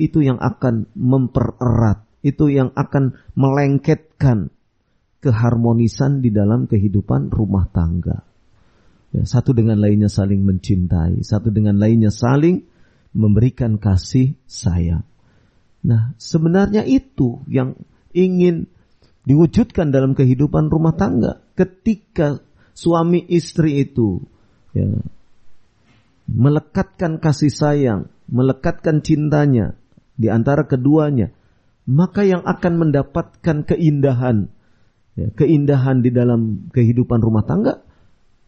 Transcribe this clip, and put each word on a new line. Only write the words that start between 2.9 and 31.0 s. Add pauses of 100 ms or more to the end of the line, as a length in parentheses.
melengketkan (720)
keharmonisan
di
dalam
kehidupan
rumah
tangga. (880)
Ya,
satu
dengan
lainnya
saling
mencintai,
satu
dengan
lainnya
saling (480)
memberikan
kasih (160)
sayang. (800)
Nah,
sebenarnya
itu
yang (320)
ingin (640)
diwujudkan
dalam
kehidupan
rumah
tangga.
Ketika (320)
suami
istri
itu, (480)
ya, (1400)
melekatkan
kasih
sayang, (160)
melekatkan
cintanya (400)
di
antara
keduanya, (560)